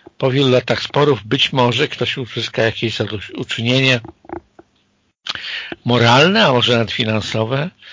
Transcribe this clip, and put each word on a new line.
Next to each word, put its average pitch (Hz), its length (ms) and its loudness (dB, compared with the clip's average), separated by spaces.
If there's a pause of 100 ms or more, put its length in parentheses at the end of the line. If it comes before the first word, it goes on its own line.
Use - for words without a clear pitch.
(180)
po 135 120 0
wielu 135 180 2
latach 123 340 2
sporów 139 420 2
być 120 280 0
może 127 360 2
ktoś - 280 -4
uzyska 117 460 -6
jakieś 110 340 -2
zadośćuczynienie 120 1040 -2 (1800)
moralne, 131 640 4
a 143 60 4
może 120 200 2
nawet 117 200 0
finansowe, 113 760 -2 (220)